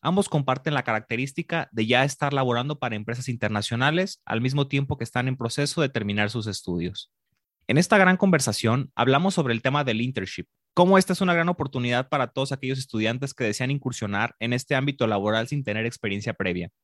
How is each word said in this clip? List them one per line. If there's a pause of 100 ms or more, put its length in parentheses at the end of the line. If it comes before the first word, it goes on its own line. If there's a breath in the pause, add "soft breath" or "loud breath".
ambos
comparten
la
característica
de
ya
estar
laborando
para
empresas
internacionales
al
mismo
tiempo
que
están
en
proceso
de
terminar
sus
estudios. (540)
En
esta
gran
conversación
hablamos
sobre
el
tema
del
internship, (260)
cómo
esta
es
una
gran
oportunidad
para
todos
aquellos
estudiantes
que
desean
incursionar
en
este
ámbito
laboral
sin
tener
experiencia
previa (140)